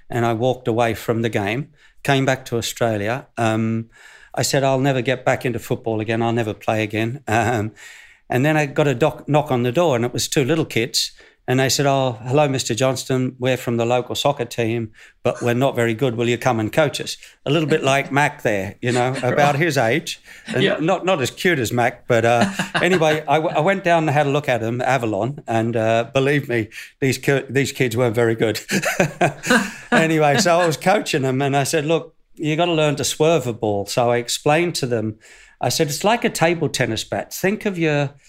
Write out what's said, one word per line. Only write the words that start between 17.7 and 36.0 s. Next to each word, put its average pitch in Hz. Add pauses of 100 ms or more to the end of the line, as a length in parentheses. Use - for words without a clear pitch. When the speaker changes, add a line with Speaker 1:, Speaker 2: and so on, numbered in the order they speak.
Speaker 1:
like 135
Mac 143
there, 101
you -
know, 123
Speaker 2:
<laughs> -
Speaker 1:
about 143
his 147
age. 131 (280)
And 170
Speaker 2:
Yeah. 196
Speaker 1:
not, 165
not 180
as 120
cute 175
as 120
Mac, 123
but, 117
uh, 120 (140)
Speaker 2:
<laughs> -
Speaker 1:
anyway, 160
I, 143
w-, 156
I 151
went 190
down 170
and 156
had 143
a -
look 139
at 120
him, 117
Avalon, 120
and, 113
uh, 113
believe 135
me, 113 (320)
these 131
ki-, 139
these 131
kids 120
weren't 120
very 117
good. 113
<laughs> - (1200)
Anyway, 160
so 165
I 175
was 151
coaching 185
them, 131
and 139
I 139
said, 147
"Look, 160 (200)
you 151
gotta 175
learn 151
to 139
swerve 156
a 120
ball." 101
So 120
I 120
explained 151
to 135
them, 110 (460)
I 123
said, 160
"It's 143